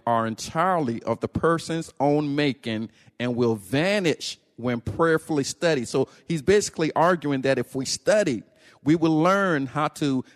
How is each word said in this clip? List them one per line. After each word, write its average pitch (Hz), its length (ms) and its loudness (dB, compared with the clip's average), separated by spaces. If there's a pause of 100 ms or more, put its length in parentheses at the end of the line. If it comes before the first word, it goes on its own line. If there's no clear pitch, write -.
are 117 180 2
entirely 156 800 -2
of - 160 -2
the 110 80 -4
person's 165 720 -2
own 147 360 2
making 117 540 -2 (300)
and 123 160 -2
will 117 200 2
vanish 151 840 -2 (180)
when 120 240 -4
prayerfully 160 640 0
studied." 147 460 -2
So 135 180 0 (180)
he's 165 160 -4
basically 180 540 2
arguing 147 460 2
that 135 160 2
if 123 180 -4
we 135 100 -4
study, 175 580 0 (380)
we 151 140 4
will 160 220 2
learn 175 480 2
how 147 240 -4
to 135 340 -2 (120)